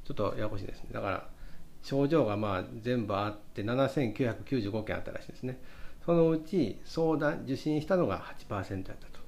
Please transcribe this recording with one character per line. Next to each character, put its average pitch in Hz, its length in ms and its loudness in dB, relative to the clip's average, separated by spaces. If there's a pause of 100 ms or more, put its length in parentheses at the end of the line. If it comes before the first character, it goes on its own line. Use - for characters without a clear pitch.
ち - 60 -6
ょ - 40 -2
っ - 0 -
と 101 220 0
や 110 80 0
や 104 40 2
こ 101 100 -2
し 95 40 -2
い 98 40 -4
で - 80 -6
す - 100 -8
ね。 - 80 -8
だ 110 80 -4
か 101 100 0
ら、 - 180 -2 (540)
症 139 260 2
状 151 160 6
が、 104 120 2
ま 101 220 2
あ、 92 60 0 (180)
全 120 240 2
部 98 100 2
あ 104 120 2
っ 107 80 -6
て、 - 260 -8
七 127 260 4
千 127 260 2
九 135 100 0
百 104 200 -2
九 131 160 2
十 98 100 0
五 110 120 -2
件 90 140 -2
あ 87 40 -4
っ - 20 -4
た - 100 -6
ら - 80 -6
し - 40 -14
い - 40 -12
で - 80 -14
す - 60 -12
ね。 127 160 -6 (480)
そ 170 80 4
の 165 160 8
う 160 80 4
ち、 156 480 0
相 160 320 2
談、 151 240 0
受 131 140 -2
診 151 260 2
し 151 40 -8
た 190 100 4
の 165 100 6
が 92 120 2
八 - 280 -8
パ 101 140 -2
ー 95 40 -4
セ 98 120 -4
ン 92 60 -4
ト - 80 -6
や - 60 -8
っ - 20 -14
た - 100 -12
と。 - 200 -8